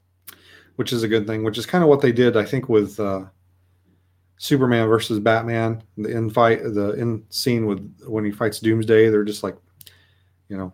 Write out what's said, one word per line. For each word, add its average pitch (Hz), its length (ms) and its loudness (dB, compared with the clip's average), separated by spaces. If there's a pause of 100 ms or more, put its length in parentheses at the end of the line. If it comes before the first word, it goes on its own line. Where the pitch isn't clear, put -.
(760)
which - 180 -6
is 117 120 -2
a 110 40 0
good 107 160 2
thing, 110 200 -4
which 110 120 -4
is 113 100 -8
kinda 180 200 2
what 139 140 6
they 139 100 4
did, 117 260 4
I 107 80 2
think, 127 240 -6
with, 107 300 2
uh, 95 280 -4 (1120)
Superman 120 500 2
versus 110 320 0
Batman, 113 640 0 (140)
the 107 180 -6
end 113 200 -4
fight, 113 280 4
the 104 360 -2
end 117 320 -4
scene 117 360 -2
with, 98 280 -6 (120)
when 110 180 -6
he 104 60 -4
fights 104 300 -4
Doomsday, 113 480 2
they're 104 160 2
just 104 180 -8
like, 95 140 -6 (920)
you 101 80 -12
know, 92 180 -10